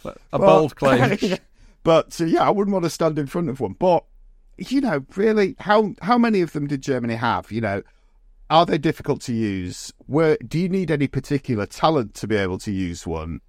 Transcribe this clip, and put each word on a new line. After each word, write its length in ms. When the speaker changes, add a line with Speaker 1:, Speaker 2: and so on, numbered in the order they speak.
Speaker 1:
a 80
Speaker 2:
but 80
Speaker 1:
bold 360
claim. 440
Speaker 2:
<laughs> 400
But, 380
uh, 40
yeah, 220
I 20
wouldn't 240
wanna 160
stand 300
in 80
front 220
of 100
one. 140
But, 320
you 220
know, 260
really, 420
how, 420
how 160
many 220
of 140
them 120
did 160
Germany 340
have? 360
You 80
know, 220
are 160
they 120
difficult 460
to 100
use? 580
Were, 300
do 120
you 100
need 220
any 160
particular 580
talent 500
to 120
be 100
able 220
to 120
use 340
one? 440